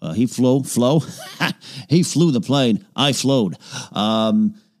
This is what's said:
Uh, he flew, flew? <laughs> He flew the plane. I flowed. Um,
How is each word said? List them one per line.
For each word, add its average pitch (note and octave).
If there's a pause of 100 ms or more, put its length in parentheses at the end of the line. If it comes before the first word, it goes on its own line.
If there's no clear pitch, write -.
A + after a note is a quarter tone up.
Uh, E2
he A2+
flew, B2+
flew? B2+ (400)
<laughs> -
He C#3+
flew D#3
the A#2+
plane. B2+ (100)
I C3+
flowed. B2+ (360)
Um, G#2+ (260)